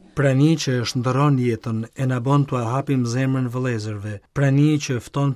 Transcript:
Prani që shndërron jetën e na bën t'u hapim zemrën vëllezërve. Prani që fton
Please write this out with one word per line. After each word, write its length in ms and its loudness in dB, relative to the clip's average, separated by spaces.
Prani 480 4
që 260 -2
shndërron 540 2
jetën 460 -2
e 80 -4
na 160 0
bën 240 2
t'u 140 -4
hapim 480 -2
zemrën 420 -2
vëllezërve. 720 -6
Prani 400 4
që 240 -4
fton 360 -2